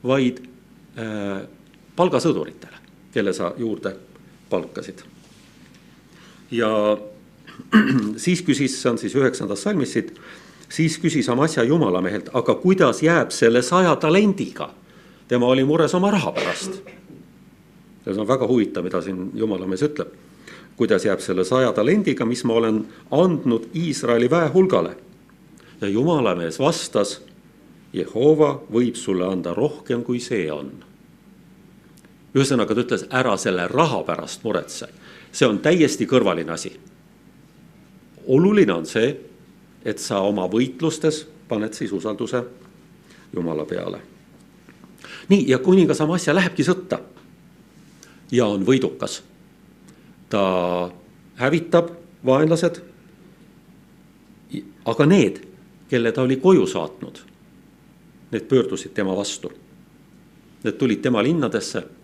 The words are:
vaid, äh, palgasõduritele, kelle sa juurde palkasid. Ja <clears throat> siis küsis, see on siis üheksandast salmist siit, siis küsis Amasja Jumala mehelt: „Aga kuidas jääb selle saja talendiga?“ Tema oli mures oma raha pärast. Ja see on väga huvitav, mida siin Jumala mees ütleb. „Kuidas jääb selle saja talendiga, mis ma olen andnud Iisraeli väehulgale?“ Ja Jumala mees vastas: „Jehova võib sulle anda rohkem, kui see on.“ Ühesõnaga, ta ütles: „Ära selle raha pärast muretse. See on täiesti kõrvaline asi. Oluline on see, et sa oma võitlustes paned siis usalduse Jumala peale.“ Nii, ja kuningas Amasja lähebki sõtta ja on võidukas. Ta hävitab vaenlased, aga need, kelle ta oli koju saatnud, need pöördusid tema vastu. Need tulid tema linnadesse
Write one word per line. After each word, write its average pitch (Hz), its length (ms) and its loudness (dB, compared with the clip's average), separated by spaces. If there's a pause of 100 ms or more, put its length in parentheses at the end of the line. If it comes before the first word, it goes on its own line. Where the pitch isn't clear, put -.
vaid, 123 360 0 (560)
äh, 104 460 -8 (540)
palgasõduritele, 139 840 -2 (320)
kelle 98 200 0
sa - 260 -4
juurde 104 340 -6 (580)
palkasid. - 540 -8 (1500)
Ja 117 220 0 (800)
<clears throat> 113 720 0
siis 175 180 0
küsis, 135 380 0
see 123 100 2
on 117 80 -2
siis 107 160 -6
üheksandast 117 540 0
salmist 160 240 -2
siit, - 200 -4 (560)
siis 160 300 0
küsis 156 300 0
Amasja 131 400 0
Jumala 117 320 2
mehelt: 92 320 -4
„Aga 123 220 0
kuidas 165 480 2
jääb 156 280 4
selle 120 320 4
saja 175 340 4
talendiga?“ 185 760 0 (560)
Tema 120 180 2
oli 131 180 4
mures 151 300 2
oma 190 160 2
raha 160 220 0
pärast. - 480 -6 (1300)
Ja 98 60 -4
see 107 60 -4
on 104 80 -4
väga 127 200 2
huvitav, 104 360 0
mida 92 200 -4
siin 95 320 -8
Jumala 98 300 -4
mees 95 180 -4
ütleb. - 240 -4 (680)
„Kuidas 101 280 2
jääb 98 160 0
selle 90 240 -2
saja 123 280 2
talendiga, 139 520 0
mis 120 200 -4
ma 117 100 0
olen 110 320 0 (240)
andnud 139 640 2
Iisraeli 120 560 0
väehulgale?“ 156 680 2 (840)
Ja 101 80 -2
Jumala 120 460 2
mees 82 240 -6
vastas: 131 640 -2 (720)
„Jehova 139 680 2 (120)
võib 117 220 0
sulle 92 340 -2
anda 87 260 -4
rohkem, 120 500 -4
kui 123 160 -4
see 90 320 -4
on.“ 71 360 -12 (1500)
Ühesõnaga, 131 400 2
ta 117 60 0
ütles: 113 300 -4
„Ära 127 260 0
selle 90 320 -2
raha 127 340 0
pärast - 420 -8
muretse. 92 440 -6 (440)
See 131 160 2
on 104 100 0
täiesti 151 480 2
kõrvaline 87 460 0
asi. - 200 -10 (1500)
Oluline 180 460 6
on 82 140 -4
see, 127 300 0 (680)
et 107 140 -6
sa 101 220 -2
oma 95 280 0
võitlustes 139 800 -2 (220)
paned 110 260 -6
siis 98 180 -8
usalduse 110 500 -6 (920)
Jumala 82 300 -4
peale.“ 90 360 -8 (1300)
Nii, 185 220 4
ja 127 80 6
kuningas 180 420 4
Amasja 160 340 0
lähebki 175 300 0
sõtta 180 340 -2 (1300)
ja 120 160 2
on 101 200 -2
võidukas. - 560 0 (1080)
Ta 101 140 0 (1000)
hävitab 170 500 2 (360)
vaenlased, 160 540 2 (2000)
aga 143 220 2
need, 160 340 4 (480)
kelle 117 240 0
ta 135 100 -2
oli 131 140 2
koju 165 320 4
saatnud, - 520 -8 (1120)
need 107 160 -6
pöördusid 123 480 0
tema 95 200 -2
vastu. - 360 -8 (1120)
Need 107 120 -2
tulid 117 240 0
tema 123 220 0
linnadesse 120 600 -2 (220)